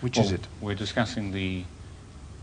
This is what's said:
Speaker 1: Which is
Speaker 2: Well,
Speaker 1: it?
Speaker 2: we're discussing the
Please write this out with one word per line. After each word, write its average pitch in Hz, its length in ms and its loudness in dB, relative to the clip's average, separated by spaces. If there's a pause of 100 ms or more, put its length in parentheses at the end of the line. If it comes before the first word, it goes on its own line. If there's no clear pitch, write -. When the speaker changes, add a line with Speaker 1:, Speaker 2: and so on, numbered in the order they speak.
Speaker 1:
Which 123 160 0
is 110 100 8
Speaker 2:
Well, 95 80 4
Speaker 1:
it? - 120 -2 (140)
Speaker 2:
we're 104 140 0
discussing 107 560 0
the 92 320 0 (800)